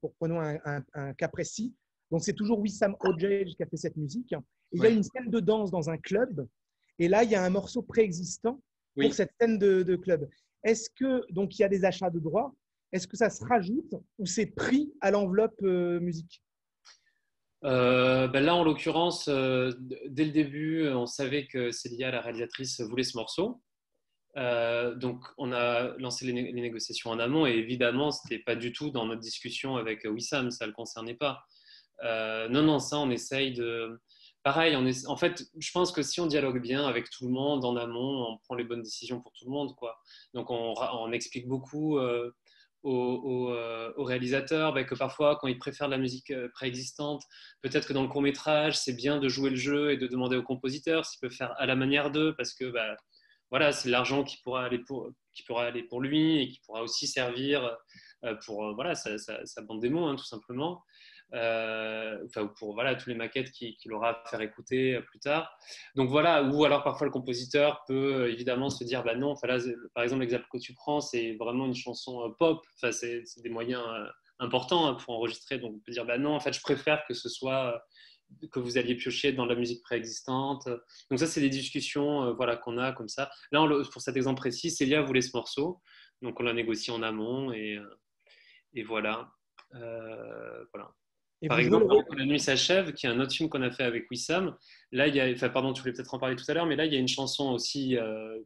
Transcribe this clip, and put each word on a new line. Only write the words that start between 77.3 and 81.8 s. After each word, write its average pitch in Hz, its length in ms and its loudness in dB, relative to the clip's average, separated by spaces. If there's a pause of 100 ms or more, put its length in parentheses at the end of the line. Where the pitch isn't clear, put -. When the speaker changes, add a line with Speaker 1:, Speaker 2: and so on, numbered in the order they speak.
Speaker 2:
euh, 156 60 -12
que 135 120 -6
vous 120 180 0
alliez 123 160 2
piocher 131 380 0
dans 127 140 0
la 120 100 2
musique 120 260 -2
préexistante. 131 840 -4 (420)
Donc 131 80 2
ça, 160 80 2
c'est 160 140 0
des 135 100 4
discussions, 143 720 -2